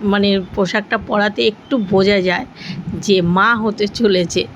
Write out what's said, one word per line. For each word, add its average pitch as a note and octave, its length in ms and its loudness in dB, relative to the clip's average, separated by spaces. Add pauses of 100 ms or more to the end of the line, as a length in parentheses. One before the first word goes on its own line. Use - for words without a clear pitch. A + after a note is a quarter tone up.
(120)
মানে, G3+ 160 2 (260)
পোশাকটা G#3 440 -2
পরাতে G#3 480 -2
একটু G#3+ 280 -2 (160)
বোঝা G3 300 4
যায় F3+ 260 -2 (540)
যে F#3+ 160 2 (200)
মা G3+ 180 4
হতে G#3+ 340 -2
চলেছে। F3+ 540 0 (120)